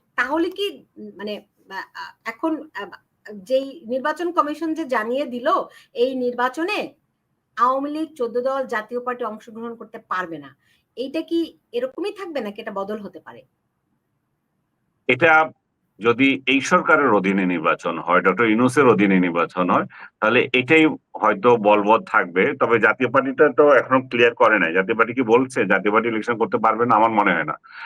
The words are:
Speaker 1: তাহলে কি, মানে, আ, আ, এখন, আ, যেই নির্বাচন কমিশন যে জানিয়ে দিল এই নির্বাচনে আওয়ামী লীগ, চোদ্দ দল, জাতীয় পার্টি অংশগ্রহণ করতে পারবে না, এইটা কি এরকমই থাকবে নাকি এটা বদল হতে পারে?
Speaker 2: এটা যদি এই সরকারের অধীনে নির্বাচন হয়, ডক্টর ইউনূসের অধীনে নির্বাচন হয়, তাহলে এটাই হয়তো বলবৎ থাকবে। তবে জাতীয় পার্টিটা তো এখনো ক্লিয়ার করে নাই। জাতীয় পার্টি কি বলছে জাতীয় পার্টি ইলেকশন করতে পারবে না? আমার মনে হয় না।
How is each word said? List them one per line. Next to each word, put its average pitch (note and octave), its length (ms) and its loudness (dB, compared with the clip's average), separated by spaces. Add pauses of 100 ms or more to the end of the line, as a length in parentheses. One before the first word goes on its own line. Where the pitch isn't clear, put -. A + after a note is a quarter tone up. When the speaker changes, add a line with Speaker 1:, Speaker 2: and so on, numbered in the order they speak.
(160)
Speaker 1:
তাহলে D#4 340 -2
কি, F4+ 340 -8 (320)
মানে, G3+ 240 -10 (300)
আ, F#3+ 120 -12 (120)
আ, F3+ 200 -18 (100)
এখন, D#4 500 -6
আ, G3+ 120 -12 (480)
যেই C4 520 -4
নির্বাচন D4+ 460 -4
কমিশন D#4 420 -2
যে D#4 100 -6
জানিয়ে B3 420 -4
দিল B3 220 -6 (460)
এই C4 200 0
নির্বাচনে B3+ 800 -4 (600)
আওয়ামী C4+ 340 0
লীগ, D#4 240 -8
চোদ্দ A#3 260 -4
দল, C4 260 -2
জাতীয় A3 340 -8
পার্টি B3 240 -8
অংশগ্রহণ A3+ 520 -12
করতে A3+ 220 -18
পারবে F3+ 400 -8
না, C#3 180 -20 (400)
এইটা C#4 240 -8
কি D#4+ 380 -4 (140)
এরকমই C4 400 -6
থাকবে E4+ 280 -10
নাকি G#3 200 -10
এটা G#3+ 100 -12
বদল G3 300 -8
হতে F3 200 -18
পারে? A#2 220 -20 (1700)
Speaker 2:
এটা D3+ 420 4 (500)
যদি C3 460 2
এই C3+ 140 2
সরকারের D#3 520 2
অধীনে F#2+ 340 2
নির্বাচন E2 520 -2
হয়, E2+ 220 0
ডক্টর F#2+ 240 2
ইউনূসের B2 420 2
অধীনে G2 340 4
নির্বাচন F2+ 500 -2
হয়, C#3+ 160 0 (340)
তাহলে A#2 320 2
এটাই D#3 340 4 (340)
হয়তো G#2+ 360 4
বলবৎ G#2 500 4
থাকবে। G2 540 0
তবে A#2 200 2
জাতীয় A2+ 300 0
পার্টিটা C3+ 460 2
তো D3 160 6
এখনো C3 300 4
ক্লিয়ার A#2+ 320 2
করে G#2+ 240 4
নাই। E2 140 0
জাতীয় F#2+ 240 0
পার্টি A2+ 180 0
কি C3 80 -2
বলছে B2 440 2
জাতীয় G2 260 0
পার্টি A2 160 2
ইলেকশন A2 300 -4
করতে A2 200 -2
পারবে A2+ 280 0
না? A#2+ 80 2
আমার A2 160 4
মনে G2+ 240 0
হয় D#2+ 100 -4
না। D2+ 160 -10 (260)